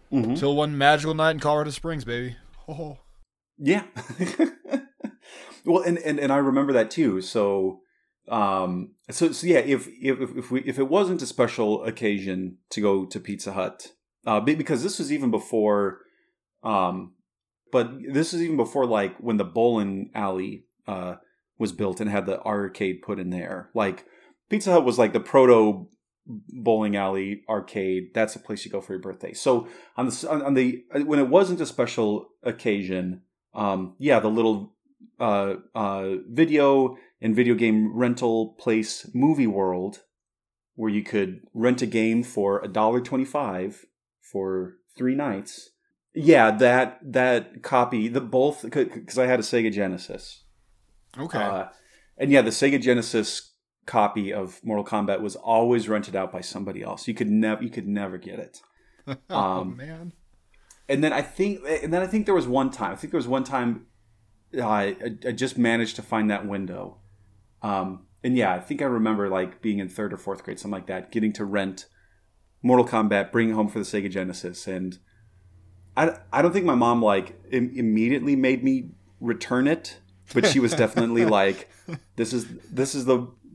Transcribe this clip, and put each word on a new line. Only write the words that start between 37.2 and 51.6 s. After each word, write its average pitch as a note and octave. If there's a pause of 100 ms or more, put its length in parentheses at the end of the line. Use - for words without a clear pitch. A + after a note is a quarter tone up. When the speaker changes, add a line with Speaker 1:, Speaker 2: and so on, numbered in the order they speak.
Speaker 1:
and A2+
video A#2+
game G#2+
rental A#2
place, A2
Movie C#3
World, G2 (720)
where A2
you G#2
could F#2+ (120)
rent B2
a -
game A2+
for G2
a G#2
dollar G#2+
twenty-five B2 (340)
for F#2+ (200)
three B2+
nights. B2+ (460)
Yeah, C#3
that, B2
that B2+
copy, A#2+
the A#2+
both, C3
c-, A2+
c-, C3+ (160)
'cause -
I B2+
had B2+
a A2
Sega A2+
Genesis. F#2+ (760)
Speaker 2:
Okay. D#3+
Speaker 1:
Uh, - (520)